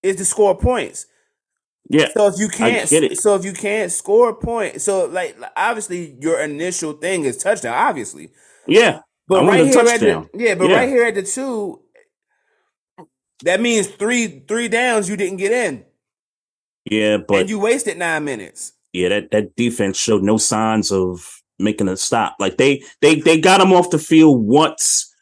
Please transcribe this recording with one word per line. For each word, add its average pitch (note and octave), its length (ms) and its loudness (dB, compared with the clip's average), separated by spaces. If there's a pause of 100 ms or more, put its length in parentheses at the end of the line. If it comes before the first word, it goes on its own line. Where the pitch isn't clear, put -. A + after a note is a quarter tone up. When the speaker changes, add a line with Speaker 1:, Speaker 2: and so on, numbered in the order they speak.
Speaker 1:
is F#3+ 120 -2
to F#3+ 100 -8
score G3+ 300 2
points. A#3 500 -4 (840)
Speaker 2:
Yeah, D3+ 240 4
Speaker 1:
So G#3 140 4
if E3+ 100 -2
you G#3+ 100 -2
Speaker 2:
I - 80 -8
Speaker 1:
can't, A3+ 340 0
Speaker 2:
get D#3 140 4
it. - 140 -4
Speaker 1:
so G#3 160 2
if F#3 100 -4
you F#3+ 100 -8
can't G3+ 360 -6
score A3+ 440 0
points, A#3 500 -8
so, F#3+ 220 -2
like, E3+ 280 -8 (220)
obviously F3+ 640 -6
your D#3+ 200 -2
initial D#3 520 -6
thing E3+ 320 -4
is B2+ 140 -4
touchdown, F3+ 360 -4
obviously. A2+ 540 -4 (400)
Speaker 2:
Yeah, G#3+ 320 4 (260)
Speaker 1:
But F#3 140 2
Speaker 2:
I - 20 4
want - 100 4
Speaker 1:
right F3+ 100 4
Speaker 2:
a - 20 6
Speaker 1:
here - 140 4
at A#3 60 6
the, A#3+ 60 6
Speaker 2:
touchdown. - 440 0
Speaker 1:
yeah, G#3+ 200 0
but F3+ 160 0
Speaker 2:
Yeah. F#3+ 60 4
Speaker 1:
right B3+ 120 2
here B3 160 2
at A3 120 -2
the G3 80 -4
two, A3+ 560 -8 (1600)
that F3+ 180 0
means A3+ 280 0
three, G#3+ 580 -4
three A#3 220 -4
downs A3+ 400 0
you G#3 80 -6
didn't F#3 220 -4
get G3 120 -2
in. G3+ 340 -2 (1000)
Speaker 2:
Yeah, G#2+ 340 0
but G2 220 0
Speaker 1:
And F#2+ 100 -2
you A2 80 -6
wasted A3+ 400 -2
nine E3 260 -4
minutes. A#2 500 -12 (180)
Speaker 2:
yeah, F2+ 160 -2
that, G#2 240 -2
that G#2+ 240 -2
defense A2+ 400 -2
showed G#2+ 260 0
no G#2+ 140 2
signs A2 560 -2
of F2+ 480 -4 (180)
making G#2 300 -2
a F#2 80 -4
stop. - 420 -2
Like, G2 180 -4
they, C3+ 260 2 (180)
they, D#3 160 4
they D#3+ 240 2
got F#3+ 200 6
him G3 120 6
off F3+ 180 4
the D#3 80 0
field D3+ 480 6
once - 760 2